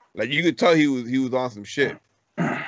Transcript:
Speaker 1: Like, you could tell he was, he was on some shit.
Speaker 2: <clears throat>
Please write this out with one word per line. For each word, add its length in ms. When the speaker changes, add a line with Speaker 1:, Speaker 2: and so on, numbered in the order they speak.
Speaker 1:
Like, 160
you 120
could 140
tell 180
he 120
was, 200
he 120
was 160
on 160
some 140
shit. 340
Speaker 2:
<clears throat> 140